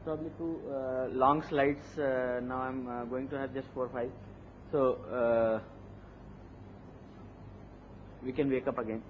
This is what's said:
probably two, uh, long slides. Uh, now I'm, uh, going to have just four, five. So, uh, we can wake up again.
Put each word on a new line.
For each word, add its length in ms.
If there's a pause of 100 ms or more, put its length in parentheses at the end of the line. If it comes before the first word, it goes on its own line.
probably 340
two, 220 (100)
uh, 420
long 320
slides. 540
Uh, 460
now 140
I'm, 300
uh, 180
going 240
to 80
have 160
just 200
four, 160
five. 220 (600)
So, 240 (160)
uh, 480 (2750)
we 80
can 180
wake 180
up 100
again. 320